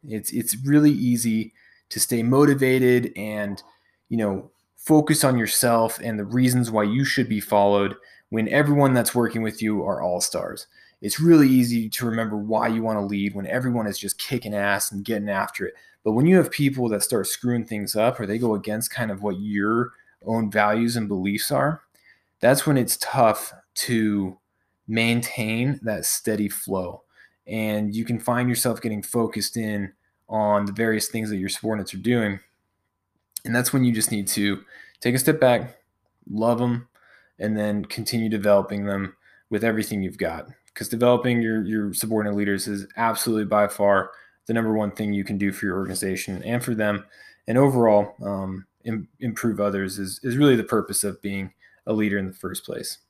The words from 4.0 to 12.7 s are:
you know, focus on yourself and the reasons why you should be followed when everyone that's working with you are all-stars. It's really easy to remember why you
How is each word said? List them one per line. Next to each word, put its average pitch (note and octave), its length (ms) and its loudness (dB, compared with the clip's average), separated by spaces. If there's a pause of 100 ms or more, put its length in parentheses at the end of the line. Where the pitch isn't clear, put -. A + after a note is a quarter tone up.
you A#2 80 -4
know, G#2 340 -2 (260)
focus D3+ 480 4
on B2+ 120 4
yourself A2+ 680 2
and A2 160 -4
the G#2 60 -4
reasons B2 460 2
why G#2+ 140 2
you A#2+ 200 2
should C3 240 0
be G#2+ 120 -2
followed G2+ 560 2 (340)
when A2 180 -2
everyone C#3+ 460 4
that's A#2+ 200 0
working A#2 280 0
with A2 180 -6
you G#2+ 240 -2
are F#2+ 160 -2
all-stars. F2+ 680 -4 (360)
It's G#2 180 -4
really D#3 280 8
easy A#2+ 420 4
to - 160 -4
remember A2+ 300 -2
why A2 320 0
you A2+ 140 -2